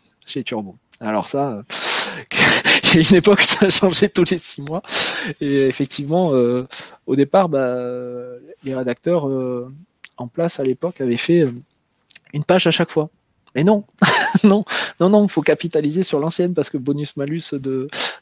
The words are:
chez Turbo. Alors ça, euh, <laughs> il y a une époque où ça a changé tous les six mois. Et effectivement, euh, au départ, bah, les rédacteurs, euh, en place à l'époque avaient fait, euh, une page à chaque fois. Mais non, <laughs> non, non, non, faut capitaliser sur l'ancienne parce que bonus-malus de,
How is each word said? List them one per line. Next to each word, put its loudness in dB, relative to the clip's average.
chez -8
Turbo. -8
Alors -4
ça, -4
euh, -10
<laughs> 2
il 6
y 4
a 2
une 8
époque 4
où 4
ça 2
a 4
changé 2
tous 2
les 0
six -10
mois. -8
Et 2
effectivement, 0
euh, 2
au 0
départ, 4
bah, 0
les -6
rédacteurs, -2
euh, -4
en -10
place -4
à -4
l'époque -4
avaient -2
fait, 2
euh, 2
une -4
page 4
à 2
chaque -2
fois. -2
Mais 0
non, 4
<laughs> 2
non, 4
non, 4
non, 4
faut -2
capitaliser 0
sur -2
l'ancienne -2
parce -2
que -6
bonus-malus -6
de, -6